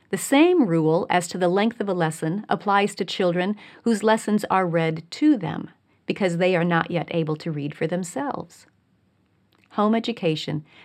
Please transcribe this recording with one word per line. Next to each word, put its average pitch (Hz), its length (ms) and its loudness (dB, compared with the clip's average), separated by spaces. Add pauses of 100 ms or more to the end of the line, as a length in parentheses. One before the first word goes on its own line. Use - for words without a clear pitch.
(100)
The 190 80 -2
same 311 480 4
rule 165 420 2
as 175 200 0
to 190 100 -8
the 180 100 2
length 202 320 0
of 202 80 -4
a 190 60 -2
lesson 165 540 -2
applies 202 480 0
to 196 80 -4
children 180 520 0 (280)
whose 220 180 2
lessons 214 480 2
are 190 160 2
read 165 460 -2
to 302 260 2
them, - 320 -8 (340)
because 170 320 -2
they 180 180 2
are 170 100 2
not 170 260 0
yet 170 220 -4
able 156 240 -2
to 165 140 -8
read 147 240 -6
for 160 120 -4
themselves. 185 800 -8 (1040)
Home 214 240 2
Education, 160 720 -4 (180)